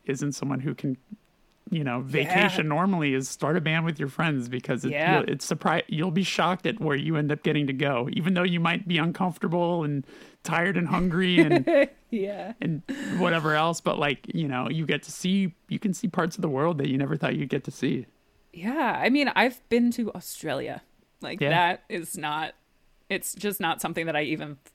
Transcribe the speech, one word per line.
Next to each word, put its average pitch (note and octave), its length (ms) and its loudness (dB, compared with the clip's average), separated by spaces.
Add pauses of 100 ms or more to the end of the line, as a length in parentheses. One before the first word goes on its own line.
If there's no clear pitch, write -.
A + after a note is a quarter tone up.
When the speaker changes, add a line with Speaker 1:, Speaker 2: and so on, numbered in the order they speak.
Speaker 1:
isn't C#3+ 260 -2
someone C3+ 280 -4
who C#3+ 140 -4
can, C3+ 220 -4 (760)
you D#3+ 140 -2
know, B2 140 -2
Speaker 2:
Yeah. C3+ 260 0
Speaker 1:
vacation F#3 420 4
normally D#3 460 2
is C3 160 0
start D#3 300 0
a - 20 0
band D#3+ 240 2
with E3 140 -2
your C#3+ 100 -2
friends C#3 400 0
because B2+ 380 -2
it, C#3 60 -2
Speaker 2:
Yeah. D#3+ 280 4
Speaker 1:
you'll, - 80 0
it's - 180 -4
surpri-, E3+ 420 2
you'll E3+ 220 -2
be F#3 120 2
shocked F3+ 440 0
at A3 140 -2
where D3 160 2
you D3+ 200 0
end D3+ 140 2
up D3+ 120 -2
getting D3 240 2
to C3+ 80 0
go, C3+ 380 0
even F#3 200 0
though F3+ 100 2
you F3 160 2
might E3+ 300 0
be E3+ 80 2
uncomfortable E3+ 880 0
and C#3+ 220 -2 (380)
tired E3+ 340 0
and E3+ 100 2
hungry F3+ 520 4
and C#4 480 6 (120)
Speaker 2:
<laughs> - 100 -20
Yeah. G3 520 -4
Speaker 1:
and D#3+ 200 -2 (360)
whatever E3 360 2
else. D#3+ 280 2
But, - 160 0
like, C#3+ 360 0
you D#3+ 140 0
know, B2+ 220 -2
you D#3+ 160 -2
get D3 160 0
to - 100 -14
see, F#3 420 0 (140)
you F3 100 -4
can G#3+ 140 -2
see - 160 -4
parts E3+ 280 -2
of F#3 60 -6
the E3 60 0
world C#3+ 300 0
that C3+ 100 -2
you C3 80 0
never C#3+ 220 -2
thought C#3 180 0
you'd D3+ 140 -4
get C#3+ 140 -2
to - 60 -10
see. - 360 -4 (480)
Speaker 2:
Yeah. A3 480 -2
I F#3+ 60 4
mean, C4+ 260 4
I've A#3+ 360 2
been A#3+ 220 4
to A3+ 200 -4
Australia. C#3+ 680 -8 (400)
Like, D#3 180 -8
Speaker 1:
Yeah. C#3+ 100 2
Speaker 2:
that F3 380 2
is E3 300 -8
not, D3+ 360 -6 (540)
it's - 260 -6
just G3 260 -4
not E3 200 -2
something E3 260 -4
that D#3 100 0
I D3+ 80 0
even D3+ 340 -6 (160)